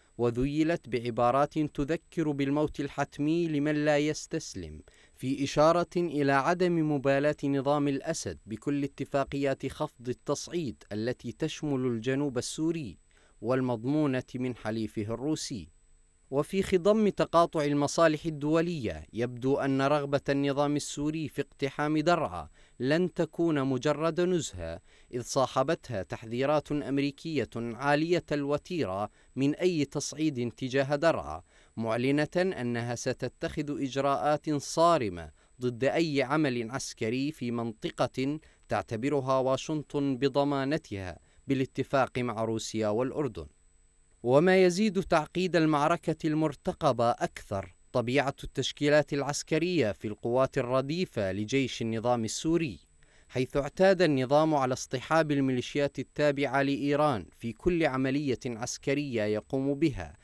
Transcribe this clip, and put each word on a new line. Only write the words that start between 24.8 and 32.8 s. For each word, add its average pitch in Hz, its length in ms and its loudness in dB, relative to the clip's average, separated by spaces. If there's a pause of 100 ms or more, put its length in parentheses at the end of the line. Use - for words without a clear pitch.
إذ 123 80 -4
صاحبتها 131 840 -2
تحذيرات 131 680 -2
أمريكية 143 840 -2
عالية 143 760 0
الوتيرة 143 760 -2 (260)
من 135 200 2
أي 165 300 2
تصعيد 139 640 -4
تجاه 135 440 0
درعا، 101 460 0 (360)
معلنة 127 580 0
أنها 120 600 -2